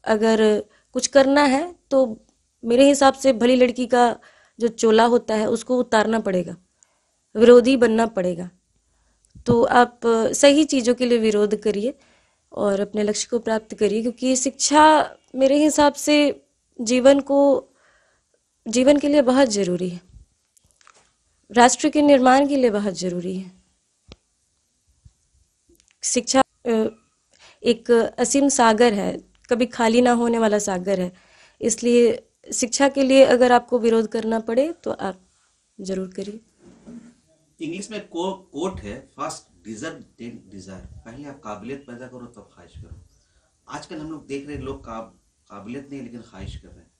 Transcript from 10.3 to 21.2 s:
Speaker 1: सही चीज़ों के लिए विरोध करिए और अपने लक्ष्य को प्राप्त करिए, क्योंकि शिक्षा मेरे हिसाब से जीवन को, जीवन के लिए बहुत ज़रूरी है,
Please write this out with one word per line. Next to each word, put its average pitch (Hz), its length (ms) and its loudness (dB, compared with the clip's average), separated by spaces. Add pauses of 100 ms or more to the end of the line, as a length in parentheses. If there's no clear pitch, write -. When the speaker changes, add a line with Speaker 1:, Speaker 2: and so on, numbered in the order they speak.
Speaker 1:
सही 285 300 4
चीज़ों 247 320 0
के 247 100 -4
लिए 240 120 2
विरोध 208 380 0
करिए 208 380 -4 (600)
और 202 260 -2
अपने 208 240 -6
लक्ष्य 208 280 -4
को 240 80 -4
प्राप्त 220 360 -6
करिए, 214 260 -2
क्योंकि 254 340 -4
शिक्षा 302 800 2 (200)
मेरे 269 280 2
हिसाब 294 300 2
से 294 520 0 (360)
जीवन 254 380 4
को, 277 480 0 (1000)
जीवन 254 300 2
के 285 120 -2
लिए 294 120 4
बहुत 254 280 2
ज़रूरी 180 400 -4
है, 175 120 -14 (1500)